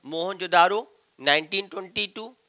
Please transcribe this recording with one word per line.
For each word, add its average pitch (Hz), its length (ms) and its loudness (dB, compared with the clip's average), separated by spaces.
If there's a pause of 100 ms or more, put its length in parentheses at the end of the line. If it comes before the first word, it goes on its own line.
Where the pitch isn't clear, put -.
मोहनजोदारो 180 960 0 (200)
नाइनटीन 156 460 0
ट्वेंटी 190 400 -8
टू 226 300 -14 (120)